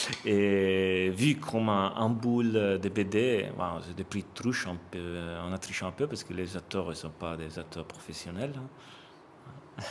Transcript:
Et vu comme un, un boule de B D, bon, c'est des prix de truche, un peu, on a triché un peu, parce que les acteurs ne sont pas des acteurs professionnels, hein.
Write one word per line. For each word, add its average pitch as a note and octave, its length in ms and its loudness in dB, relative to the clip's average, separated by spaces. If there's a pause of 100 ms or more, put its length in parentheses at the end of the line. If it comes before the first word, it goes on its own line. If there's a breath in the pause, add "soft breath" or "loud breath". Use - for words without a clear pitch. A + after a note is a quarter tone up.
(260 loud breath)
Et F#2+ 920 6
vu C#3 220 4
comme A2+ 320 0
un, G2 260 4
un A2+ 140 2
boule A#2 420 2
de G2 380 4
B G2 180 2
D, G#2+ 400 2 (100)
bon, E2+ 300 -2
c'est F2+ 80 -10
des F#2+ 80 -6
prix G2 200 -4
de - 100 -10
truche, B2 340 -2
un F2+ 80 -4 (160)
peu, F2 260 -6 (300)
on F#2 60 -2
a F#2+ 60 -4
triché - 260 -6
un F2+ 60 -2
peu, C#3+ 160 0
parce - 180 -8
que F2+ 80 -10
les F2+ 240 -4
acteurs E2+ 320 -4
ne D#2+ 40 -4
sont D#2 160 -8
pas E2 280 -6
des D#2+ 200 -8
acteurs E2 280 -10
professionnels, F#2+ 720 -8
hein. C3 100 -10 (1200 loud breath)